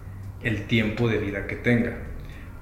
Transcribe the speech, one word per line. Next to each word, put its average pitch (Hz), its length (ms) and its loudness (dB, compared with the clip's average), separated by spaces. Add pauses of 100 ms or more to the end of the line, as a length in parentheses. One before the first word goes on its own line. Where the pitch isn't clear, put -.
(420)
el 104 240 0
tiempo 113 420 4
de 104 100 2
vida 98 280 -2
que 85 100 -4
tenga. - 420 4 (640)